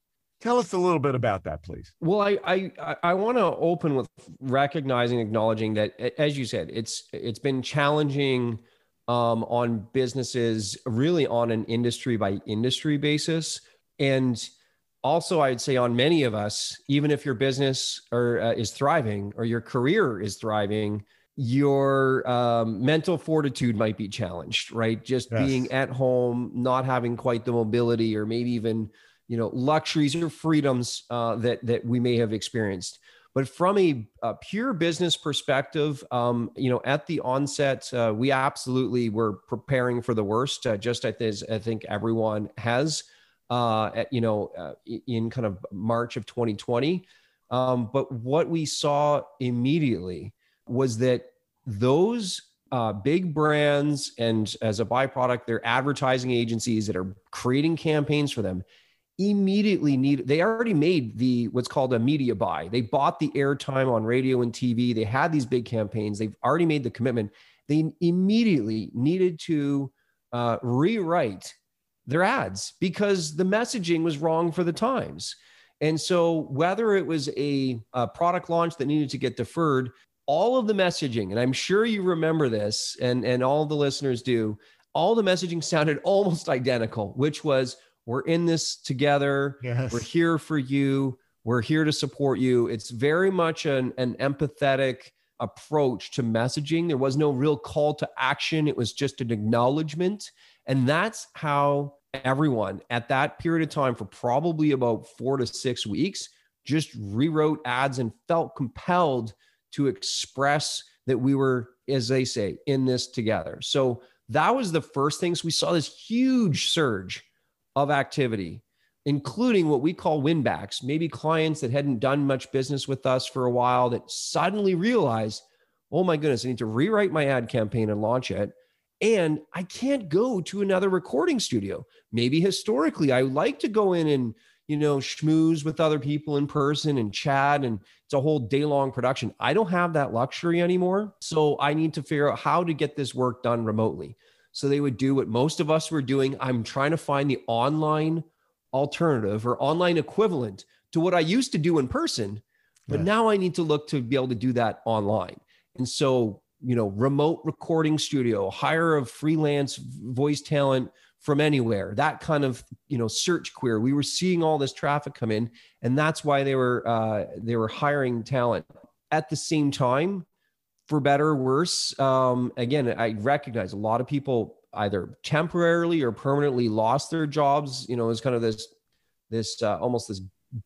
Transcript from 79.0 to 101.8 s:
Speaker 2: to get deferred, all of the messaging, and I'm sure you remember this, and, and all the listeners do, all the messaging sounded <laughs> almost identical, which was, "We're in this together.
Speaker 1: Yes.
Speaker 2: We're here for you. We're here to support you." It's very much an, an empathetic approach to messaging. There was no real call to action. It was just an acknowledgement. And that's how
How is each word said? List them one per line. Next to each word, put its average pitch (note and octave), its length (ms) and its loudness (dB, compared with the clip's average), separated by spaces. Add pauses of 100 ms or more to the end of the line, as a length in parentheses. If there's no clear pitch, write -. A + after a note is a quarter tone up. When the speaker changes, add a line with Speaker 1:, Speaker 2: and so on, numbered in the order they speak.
Speaker 2:
to C3+ 60 -4
get B2 200 -4
deferred, C3 540 0 (340)
all G3+ 320 2
of A3 100 2
the G#3+ 60 2
messaging, C3+ 580 0
and A2 80 0
I'm B2+ 140 2
sure G#3 320 2
you G#3+ 160 0
remember D#3+ 480 2
this, G#2+ 500 -2
and, B2 240 0
and B2 200 2
all D3 220 2
the D3+ 100 -2
listeners C3+ 460 0
do, A2 360 0 (360)
all F3+ 220 2
the A3+ 80 4
messaging F3 400 0
sounded D3+ 380 2
<laughs> - 20 -16
almost F#3+ 460 2
identical, A#2+ 640 0
which D3 280 -2
was, C3 340 0 (280)
"We're A#2+ 160 -4
in E3+ 240 0
this E3 320 0
together. C#3+ 840 0
Speaker 1:
Yes. A#2+ 280 -2
Speaker 2:
We're A#2 100 -2
here E3 360 2
for D#3 200 -4
you. C3+ 600 0 (280)
We're A#2+ 160 2
here D#3 220 2
to D3+ 80 2
support C3+ 480 -2
you." B2 280 4
It's A2+ 220 -6
very D3+ 420 0
much E3 340 -2
an, C3 320 0
an B2 180 -2
empathetic C3+ 960 -2 (300)
approach B2+ 680 -2
to B2+ 120 -2
messaging. C#3 640 0
There D3+ 100 0
was C3+ 200 0
no D3+ 140 4
real C#3+ 260 2
call D3 380 0
to - 220 -6
action. D3 500 0
It C#3 100 0
was A2+ 160 -2
just - 260 -4
an A#2+ 120 -4
acknowledgement. D3 1000 0 (340)
And C3 220 2
that's F3+ 460 0
how C#3+ 640 0 (180)